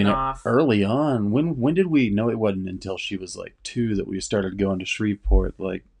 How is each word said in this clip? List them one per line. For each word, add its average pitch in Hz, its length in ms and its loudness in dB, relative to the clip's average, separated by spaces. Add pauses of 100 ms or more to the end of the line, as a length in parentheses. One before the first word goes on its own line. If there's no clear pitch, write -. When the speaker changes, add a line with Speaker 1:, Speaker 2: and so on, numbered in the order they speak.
Speaker 1:
and - 40 4
off. 135 340 -2
Speaker 2:
early 117 400 4
on, 120 460 0
when, 147 280 0
when 131 140 2
did 185 140 2
we 139 240 4
know? 107 180 2
It 113 100 0
wasn't 95 300 0
until 92 300 -8
she - 180 -6
was, 92 200 -12
like, 92 260 -12
two 117 320 -2
that 95 120 0
we 95 140 -6
started 95 380 -2
going 95 220 2
to 92 40 -8
Shreveport, 101 720 0
like, 92 240 -6 (180)